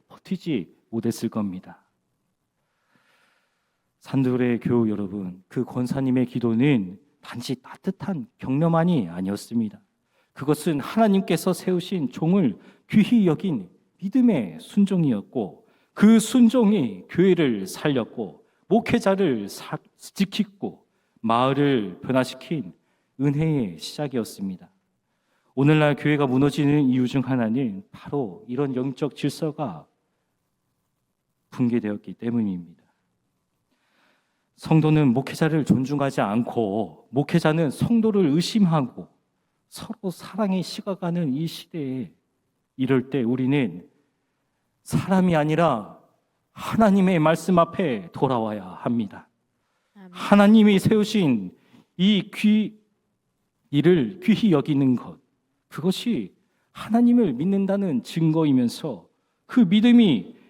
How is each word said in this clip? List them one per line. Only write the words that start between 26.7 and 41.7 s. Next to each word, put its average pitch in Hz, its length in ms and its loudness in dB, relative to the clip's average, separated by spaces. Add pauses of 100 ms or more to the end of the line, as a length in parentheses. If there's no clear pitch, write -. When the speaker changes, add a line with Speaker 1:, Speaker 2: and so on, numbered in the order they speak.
Speaker 1:
이유 127 220 2
중 131 160 -2
하나는 120 720 -4
바로 113 560 -8
이런 135 260 -4
영적 131 420 -6
질서가 143 680 -8 (1600)
붕괴되었기 107 640 -4
때문입니다. 101 680 -6 (1700)
성도는 156 560 2
목회자를 147 520 -2
존중하지 139 580 0
않고, 107 880 -4
목회자는 156 600 0
성도를 214 560 2
의심하고, 160 840 0 (600)
서로 - 420 -12
사랑이 190 520 -4
식어가는 175 720 -4
이 160 120 -4
시대에, 131 640 -10 (640)